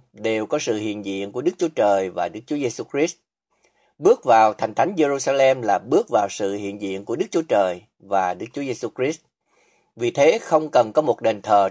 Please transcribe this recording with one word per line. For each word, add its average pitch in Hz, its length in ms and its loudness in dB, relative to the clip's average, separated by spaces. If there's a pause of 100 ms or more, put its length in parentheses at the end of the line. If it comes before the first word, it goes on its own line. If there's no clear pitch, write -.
(140)
đều 107 320 -4
có 101 140 -2
sự 107 180 -2
hiện 104 280 -6
diện 98 260 -6
của 120 100 -8
Đức 160 160 -4
Chúa 170 180 -2
Trời 98 340 2
và 87 200 -4
Đức 101 180 -14
Chúa 151 80 -4
Giêsu 127 360 -4
Christ. 147 240 -2 (800)
Bước 202 260 2
vào 110 300 4
thành 110 200 -6
thánh 156 220 0
Jerusalem 139 640 2
là 101 180 0
bước 139 300 0
vào 107 200 2
sự 98 240 -4
hiện 101 280 -8
diện 98 240 -6
của 117 100 -4
Đức 175 160 -2
Chúa 170 100 0
Trời 98 400 0 (180)
và 95 340 -2
Đức 90 200 -12
Chúa 139 80 -8
Giêsu 123 360 -6
Christ. 147 220 -2 (760)
Vì 120 160 -2
thế 156 300 4
không 156 280 0
cần 113 240 2
có 104 80 2
một - 200 0
đền 110 200 0
thờ 101 300 4